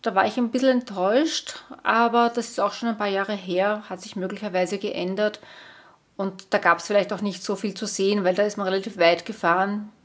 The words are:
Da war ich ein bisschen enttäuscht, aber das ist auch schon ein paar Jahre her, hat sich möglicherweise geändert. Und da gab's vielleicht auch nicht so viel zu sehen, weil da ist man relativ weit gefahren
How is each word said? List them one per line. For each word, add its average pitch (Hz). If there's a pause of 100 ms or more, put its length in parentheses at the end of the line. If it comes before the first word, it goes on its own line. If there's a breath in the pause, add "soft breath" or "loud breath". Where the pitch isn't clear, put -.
Da 214
war 190
ich 208
ein 233
bisschen 254
enttäuscht, 220 (200)
aber 233
das 233
ist -
auch 202
schon 233
ein 220
paar 208
Jahre 196
her, 196
hat 180
sich -
möglicherweise 185
geändert. 196 (800 loud breath)
Und 190
da 208
gab's 175
vielleicht 202
auch 185
nicht 202
so 202
viel 196
zu 220
sehen, 202
weil 180
da 202
ist 208
man 202
relativ 196
weit 170
gefahren 196 (140)